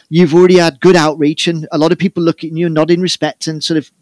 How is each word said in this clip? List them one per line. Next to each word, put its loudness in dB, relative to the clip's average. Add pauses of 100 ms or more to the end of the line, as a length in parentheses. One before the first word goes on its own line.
you've 2
already 6
had 0
good 4
outreach, -2
and -6
a -6
lot 2
of -2
people -4
look -2
at -10
you, -4
nod 0
in 0
respect, -6
and -8
sort -4
of -4 (120)